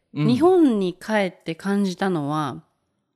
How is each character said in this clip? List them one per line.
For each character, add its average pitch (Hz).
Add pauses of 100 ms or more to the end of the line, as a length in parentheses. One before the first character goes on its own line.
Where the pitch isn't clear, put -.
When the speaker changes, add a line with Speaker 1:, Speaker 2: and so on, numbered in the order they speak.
(120)
Speaker 1:
う 147
ん。 208
Speaker 2:
日 247
本 320
に 180
帰 -
っ 196
て 165
感 202
じ 180
た 196
の 147
は、 151 (520)